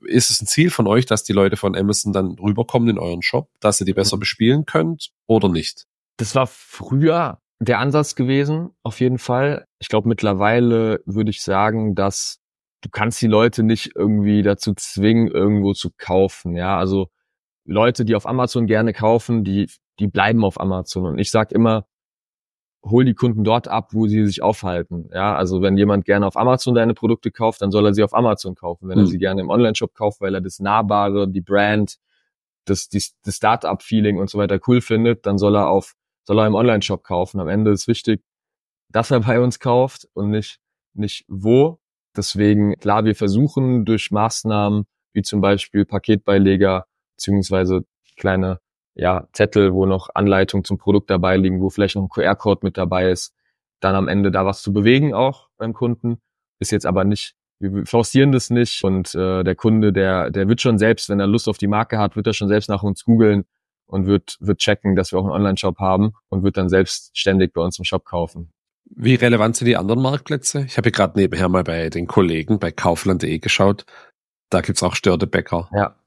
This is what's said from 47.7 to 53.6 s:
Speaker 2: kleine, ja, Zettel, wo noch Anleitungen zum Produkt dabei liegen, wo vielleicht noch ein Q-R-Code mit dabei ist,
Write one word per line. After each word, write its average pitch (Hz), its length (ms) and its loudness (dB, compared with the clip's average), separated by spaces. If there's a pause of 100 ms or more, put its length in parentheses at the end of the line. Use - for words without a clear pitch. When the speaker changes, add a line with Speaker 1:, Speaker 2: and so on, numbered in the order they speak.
Speaker 2:
kleine, 92 420 -2 (360)
ja, 90 360 -2
Zettel, 101 420 4
wo 95 120 2
noch 95 280 -2
Anleitungen 98 520 2
zum 98 120 -4
Produkt 101 320 0
dabei 92 280 2
liegen, 95 240 0
wo 95 80 0
vielleicht 101 260 -2
noch 98 80 -2
ein 95 60 -6
Q-R-Code 98 540 0
mit 95 140 -4
dabei 92 320 0
ist, - 240 -4 (460)